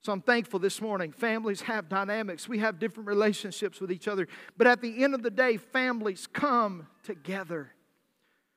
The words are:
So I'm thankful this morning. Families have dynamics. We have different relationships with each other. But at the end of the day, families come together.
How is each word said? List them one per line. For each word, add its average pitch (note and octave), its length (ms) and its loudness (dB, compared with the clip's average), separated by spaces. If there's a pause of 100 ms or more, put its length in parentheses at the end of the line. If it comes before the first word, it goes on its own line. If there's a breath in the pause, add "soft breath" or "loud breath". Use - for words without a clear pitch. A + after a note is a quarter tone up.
So G#3+ 100 -4
I'm G3 120 -4
thankful A#3 340 2
this F#3 240 0
morning. G3 300 -4
Families A3 500 -2
have G#3+ 260 -4
dynamics. G3 600 -4
We A#3 80 -2
have G#3+ 220 0
different G#3+ 280 -6
relationships G#3 720 0
with F#3 120 -6
each F#3 160 -4
other. G3 200 0 (300 loud breath)
But A3+ 80 6
at B3 160 8
the A#3+ 220 0
end C#4 100 4
of B3+ 80 -4
the A#3 80 -2
day, A#3 280 2
families A#3 680 -2
come G#3+ 640 0 (160)
together. E3+ 680 -8 (840)